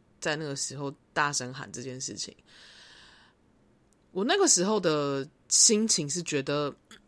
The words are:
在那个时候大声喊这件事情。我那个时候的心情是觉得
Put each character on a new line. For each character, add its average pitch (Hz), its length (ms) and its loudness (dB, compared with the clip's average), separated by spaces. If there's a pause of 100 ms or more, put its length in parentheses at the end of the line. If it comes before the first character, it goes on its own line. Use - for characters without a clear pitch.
(220)
在 151 160 -2
那 156 80 -6
个 143 100 -6
时 135 220 -8
候 139 160 -8 (180)
大 147 220 0
声 127 200 -4
喊 135 200 -12
这 123 80 -10
件 127 180 -10
事 - 140 -10
情。 - 200 -10 (1800)
我 190 120 -2
那 302 160 2
个 370 80 6
时 175 180 4
候 214 140 2
的 143 480 0 (220)
心 220 380 6
情 151 220 0
是 170 140 -4
觉 147 180 -2
得 143 320 -2 (340)